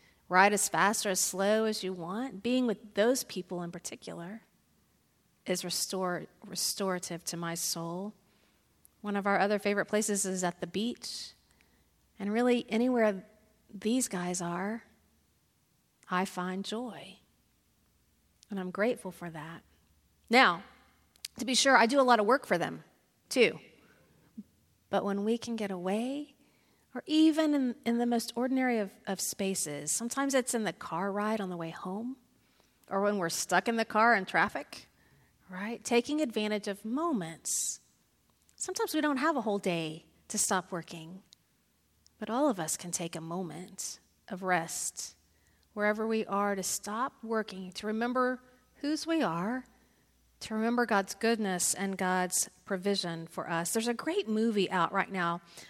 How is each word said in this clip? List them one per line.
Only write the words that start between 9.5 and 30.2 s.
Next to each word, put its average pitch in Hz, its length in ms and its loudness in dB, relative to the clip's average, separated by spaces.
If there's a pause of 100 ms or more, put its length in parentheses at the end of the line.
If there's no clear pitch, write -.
favorite 202 280 0
places 208 400 0
is 185 180 -2
at 175 160 -2
the 180 80 -6
beach. - 640 -6 (840)
And 202 140 -2
really, 247 340 4
anywhere 220 560 2 (500)
these 226 340 0
guys 180 340 -4
are, 185 420 -4 (1300)
I 185 160 0
find 185 400 -6
joy. 196 520 -10 (1300)
And 202 100 -6
I'm 185 120 -6
grateful 202 400 -2
for 175 180 -12
that. 160 320 -12 (680)
Now, 214 340 6 (760)
to 226 60 -6
be 247 100 0
sure, 262 220 8
I 226 80 8
do 269 160 6
a - 20 6
lot 240 160 8
of 208 60 2
work 247 200 4
for 180 120 4
them, 160 260 -4 (460)
too. 220 300 4 (1300)
But 196 160 0
when 202 180 -2
we 226 140 0
can 233 180 -8
get 214 140 -4
away, 220 640 -4 (640)
or 247 100 -8
even 311 480 4
in, 254 220 2 (100)
in 233 140 2
the 240 60 2
most 240 300 0
ordinary 254 440 2
of, 196 100 -2 (160)
of 196 160 -4
spaces, 156 680 -4
sometimes 269 420 -2